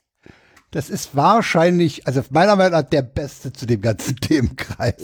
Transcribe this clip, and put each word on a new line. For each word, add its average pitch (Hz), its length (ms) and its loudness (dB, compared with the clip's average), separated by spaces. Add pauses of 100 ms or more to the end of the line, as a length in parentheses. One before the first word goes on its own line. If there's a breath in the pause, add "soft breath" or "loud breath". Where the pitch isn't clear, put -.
(720 soft breath)
Das 147 200 -8
ist - 240 -10
wahrscheinlich, 175 960 2
also 131 220 -2
meiner 190 260 4
Meinung 185 160 2
nach 160 100 2
der 139 200 0
Beste 135 500 -10
zu - 140 -14
dem 113 140 0
ganzen 113 360 -4
<laughs> - 40 -20
Themenkreis. - 840 -2